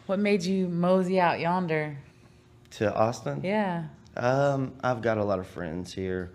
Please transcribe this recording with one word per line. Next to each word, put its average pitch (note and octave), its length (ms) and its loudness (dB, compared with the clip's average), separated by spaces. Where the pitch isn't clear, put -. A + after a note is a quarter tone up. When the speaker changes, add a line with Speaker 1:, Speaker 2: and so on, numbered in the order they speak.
Speaker 1:
What G3 120 0
made G3+ 240 2
you F#3 240 0
mosey F3+ 540 4
out D#3 180 4
yonder? D#3 600 0
Speaker 2:
To G#2 220 0
Austin? B2 520 0
Speaker 1:
Yeah. F#3 400 -2
Speaker 2:
Um, C3+ 560 2
I've B2+ 180 0
got A2+ 160 0
a G#2 60 0
lot G2 160 0
of F#2 80 -8
friends E2+ 460 -8
here. F#2 420 -4